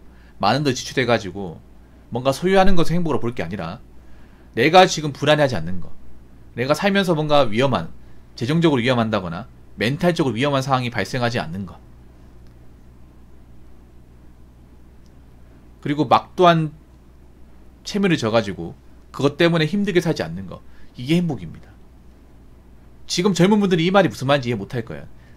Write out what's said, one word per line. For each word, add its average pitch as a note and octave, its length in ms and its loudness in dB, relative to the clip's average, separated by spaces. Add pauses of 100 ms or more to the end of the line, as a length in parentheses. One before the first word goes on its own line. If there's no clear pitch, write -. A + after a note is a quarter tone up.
(380)
많은 A2+ 240 2
데 C#3 120 0
지출돼가지고 G2+ 840 -4 (500)
뭔가 B2+ 200 -2
소유하는 F#3+ 460 6
것을 D#3+ 180 6
행복으로 E3 240 0
볼 A#2 160 -2
게 - 80 -6
아니라 F2+ 380 -8 (760)
내가 D#3+ 320 6
지금 D#3 260 -4
불안해하지 C#3+ 440 2
않는 F2 240 -2
거, - 120 -6 (600)
내가 C3 200 0
살면서 G3 400 0
뭔가 D3 260 2
위험한, A2+ 500 0 (460)
재정적으로 C#3+ 460 2
위험한다거나 A2 680 -2 (280)
멘탈적으로 C#3 580 0
위험한 C#3 280 0
상황이 C3 280 -2
발생하지 A#2+ 500 -4
않는 F2 260 -8
거, - 140 -18 (4000)
그리고 D3 260 -2
막도한 D#3 680 2 (1120)
채무를 G3 320 0
져가지고 G#2 580 -2 (360)
그것 C3 260 0
때문에 E3+ 300 2
힘들게 G3 340 0
살지 D#3+ 220 -2
않는 F2+ 240 -8
거, - 160 -16 (340)
이게 C3 200 -2
행복입니다. B2+ 540 -6 (1400)
지금 F3+ 280 0
젊은 G3+ 260 4
분들이 F3+ 240 2
이 F3+ 60 2
말이 F#3+ 180 4
무슨 - 180 -6
말인지 C3+ 220 0
이해 A#2+ 80 -2
못할 G#2+ 280 -8
거예요. D2 220 -14 (300)